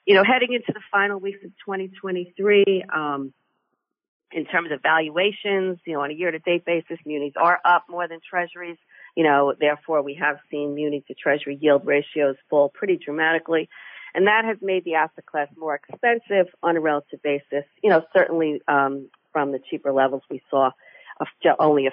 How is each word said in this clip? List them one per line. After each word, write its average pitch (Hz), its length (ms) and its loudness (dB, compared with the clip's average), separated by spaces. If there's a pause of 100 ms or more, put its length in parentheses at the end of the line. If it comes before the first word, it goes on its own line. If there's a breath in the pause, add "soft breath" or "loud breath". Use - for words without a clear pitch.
You 202 100 6
know, 190 80 6
heading 247 300 2
into - 200 -4
the 208 80 -16 (100)
final 202 280 0
weeks 196 240 -8
of 190 80 -18 (140)
twenty 190 220 -6 (140)
twenty-three, 196 840 2 (100)
um, 143 400 -4 (1000)
in 156 140 -6
terms 170 260 -4
of 139 120 -6
valuations, 180 1040 0
you 165 80 -8
know, 143 80 -2
on 143 100 -4
a - 20 -10
year-to-date 170 520 -4
basis, 165 400 -4
munis 143 300 -6
are 170 300 2
up 175 240 4
more 175 180 -6
than 165 120 -16 (100)
treasuries. 175 480 -8 (380 loud breath)
You 165 80 2
know, 143 360 4
therefore, 147 440 0
we 143 180 -12
have 147 160 -2 (140)
seen 147 240 -6
muni 147 320 -4
to 135 80 -14
treasury 143 440 -4
yield 143 260 4
ratios 143 500 0 (140)
fall 143 200 4
pretty 190 340 -2
dramatically. 160 640 -2 (440 loud breath)
And 190 140 2
that 220 180 4
has 220 160 -2
made 185 240 -2
the 160 100 -2
asset 156 300 -2
class 147 220 -4 (100)
more 156 180 -6
expensive 208 840 -2
on 170 160 2
a - 20 -2
relative 147 420 -2
basis, 143 440 -4 (180)
you 214 60 4
know, 160 140 4 (120)
certainly, 160 520 2
um, 139 420 0 (240)
from 143 180 -2
the 131 80 -4 (100)
cheaper 139 220 -4
levels 135 380 0
we 131 200 -12
saw 135 180 2
a - 540 -14
f-, 151 60 -6 (160)
ju-, 156 160 4
only 147 280 2
a 135 60 -2